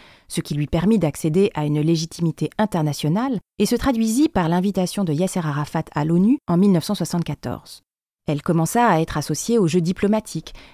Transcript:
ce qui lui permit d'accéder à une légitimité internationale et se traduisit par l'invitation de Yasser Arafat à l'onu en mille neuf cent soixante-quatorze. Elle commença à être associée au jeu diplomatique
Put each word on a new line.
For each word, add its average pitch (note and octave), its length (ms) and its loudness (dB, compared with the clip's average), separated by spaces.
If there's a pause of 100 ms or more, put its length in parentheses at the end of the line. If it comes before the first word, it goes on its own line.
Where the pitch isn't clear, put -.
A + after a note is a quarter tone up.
(280)
ce - 140 -6
qui - 140 -6
lui D3 100 -2
permit F3 320 2
d'accéder E3 560 0
à D3+ 120 -4
une D3+ 160 0
légitimité E3 760 -2
internationale F#3 800 -2 (200)
et G3+ 80 4
se A#3+ 80 2
traduisit A#3 540 2
par F3 200 0
l'invitation F#3 540 0
de E3 100 0
Yasser F#3 260 -2
Arafat D3+ 540 -4
à D3+ 120 -2
l'onu F#3+ 420 4
en F3 100 2
mille G3+ 140 6
neuf E3+ 120 4
cent G#3 120 -4
soixante-quatorze. - 840 -6 (480)
Elle E3+ 120 -2
commença F3 460 2
à E3 140 4
être - 160 -4
associée D#3+ 400 -2
au F#3+ 100 4
jeu F3 140 2
diplomatique G3 720 -2 (200)